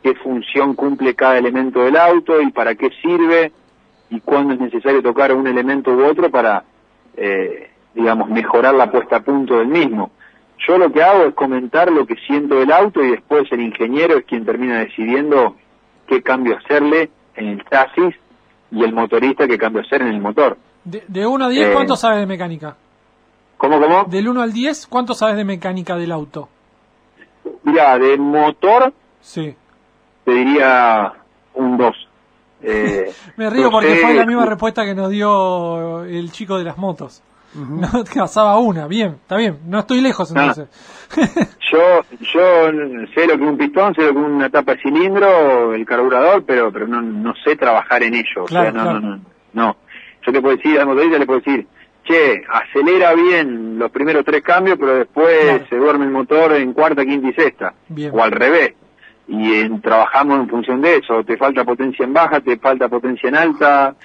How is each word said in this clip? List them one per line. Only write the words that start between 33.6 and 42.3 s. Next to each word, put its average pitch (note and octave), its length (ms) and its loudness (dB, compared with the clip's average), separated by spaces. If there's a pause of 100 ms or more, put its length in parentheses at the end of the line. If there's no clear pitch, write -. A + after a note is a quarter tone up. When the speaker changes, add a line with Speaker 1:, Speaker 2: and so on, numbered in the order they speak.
Speaker 1:
no A#3 60 2
Speaker 2:
porque E3 240 2
Speaker 1:
sé, E3 60 2
Speaker 2:
fue A#3+ 120 4
la A#3 120 4
misma A#3+ 180 0
Speaker 1:
eh, A3 60 0
Speaker 2:
respuesta A3 360 -4
que G3 100 -6
nos F#3+ 140 -4
dio F3+ 920 -2
el E3+ 280 -10
chico G3 260 -8
de F3+ 80 -4
las D3 120 -10
motos. F3 460 -10 (320)
Speaker 3:
Ujú. D3 260 -10
Speaker 2:
No, A3 220 -2
<laughs> - 0 -
te - 160 -6
pasaba G#3 400 2
una, E3+ 280 0
bien, F#3 340 -4
está - 140 -8
bien, G3+ 300 -2
no F#3+ 140 -6
estoy B3+ 220 -2
lejos G3+ 340 -2
Speaker 1:
Ah. C#3 60 0
Speaker 2:
entonces. C#3+ 280 -2 (400)
<laughs> - 500 -2 (120)
Speaker 1:
Yo, E3+ 300 4 (180)
yo E3 520 4 (420)